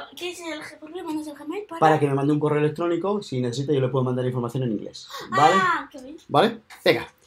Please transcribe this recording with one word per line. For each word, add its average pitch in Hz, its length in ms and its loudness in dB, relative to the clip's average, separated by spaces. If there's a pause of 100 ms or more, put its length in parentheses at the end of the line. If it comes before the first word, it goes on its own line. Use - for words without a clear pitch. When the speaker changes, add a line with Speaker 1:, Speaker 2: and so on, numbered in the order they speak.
(160)
Speaker 1:
¿qué 349 160 -8
es 339 80 -14
el 311 220 -8
G-, 294 180 -16
por 311 120 -16
qué 349 60 -12
le 370 60 -10
mandas 302 240 -6
el 294 60 -10
Gmail? 320 340 -8
Para 330 120 -12
Speaker 2:
Para 156 200 6
que 147 80 4
me 139 60 0
mande 139 180 2
un 151 80 2
correo 147 200 2
electrónico, 170 640 0
si 127 200 -4
necesita 135 320 -2
yo 135 80 2
le 127 80 2
puedo 131 160 2
mandar 127 200 -2
información 127 380 -2
en 120 80 0
inglés, 95 360 -8 (240)
¿vale? 320 260 6
Speaker 1:
Ah, 339 340 0
qué 285 100 -18
bien. 277 160 -16 (120)
Speaker 2:
¿Vale? 202 320 4 (220)
Venga. 120 240 4 (200)